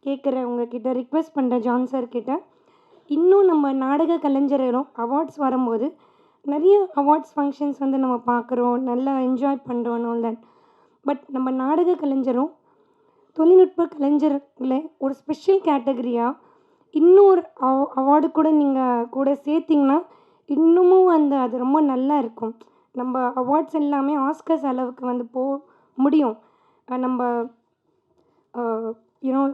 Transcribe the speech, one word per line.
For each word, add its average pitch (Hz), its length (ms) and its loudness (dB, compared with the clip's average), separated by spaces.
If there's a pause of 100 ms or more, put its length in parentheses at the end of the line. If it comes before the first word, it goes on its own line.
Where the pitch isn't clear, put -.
கேட்குறேன் 269 400 -4
உங்ககிட்ட, 240 480 -6
ரிக்வெஸ்ட் 285 420 -4
பண்றேன் 247 260 0
ஜான் 247 260 -2
சார் 247 220 -6
கிட்ட. 247 340 -6 (640)
இன்னும் 359 380 4
நம்ம 302 280 2
நாடக 285 460 0
கலைஞர்களும் 269 800 0
அவார்ட்ஸ் 269 400 -4
வரும்போது 254 600 -2 (460)
நிறைய 370 520 2
அவார்ட்ஸ் 294 420 0
ஃபங்க்ஷன்ஸ் 285 420 -4
வந்து 269 200 -2
நம்ம 254 180 -2 (100)
பார்க்குறோம், 240 520 -2
நல்லா 262 400 -4
என்ஜாய் 262 480 -2
பண்றோம் 240 280 -6
and 233 120 -6
all 233 160 -4
that. 226 160 -6 (680)
But 277 220 -6
நம்ம 262 220 -4
நாடக 302 440 0
கலைஞரும் 269 560 -2 (800)
தொழில்நுட்ப 359 540 4
கலைஞர்களே 285 1120 -2
ஒரு 269 160 -4
ஸ்பெஷல் 381 460 -2
கேட்டகரியா 247 760 -2 (540)
இன்னொரு 359 540 6 (160)
அவ-, 269 360 0
அவார்டு 285 340 2
கூட 311 200 2
நீங்க 262 600 0
கூட 269 220 -2
சேர்த்திங்கன்னா 294 720 0 (420)
இன்னமும் 359 600 4
அந்த 302 320 2
அது 247 200 -4
ரொம்ப 269 220 0
நல்லா 277 380 0
இருக்கும். 226 360 -6 (380)
நம்ம 254 360 -6
அவார்ட்ஸ் 269 440 -2
எல்லாமே 285 440 -2
ஆஸ்கர்ஸ் 285 480 -4
அளவுக்கு 254 420 -6
வந்து 247 200 -6
போ 254 160 -6 (560)
முடியும். 269 380 2 (520)
அஹ் 254 100 -6
நம்ம, 254 260 -4 (1300)
அஹ், 226 380 -6 (300)
you 262 100 -2
know 269 220 0